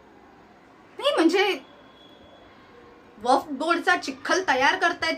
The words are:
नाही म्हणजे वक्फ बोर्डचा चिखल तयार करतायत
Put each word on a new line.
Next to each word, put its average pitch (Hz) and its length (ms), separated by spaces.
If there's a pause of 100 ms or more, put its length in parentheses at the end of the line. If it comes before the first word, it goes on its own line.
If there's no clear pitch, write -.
(1000)
नाही 554 160
म्हणजे 370 460 (1600)
वक्फ 247 280
बोर्डचा 330 460
चिखल 339 520
तयार 285 300
करतायत 339 400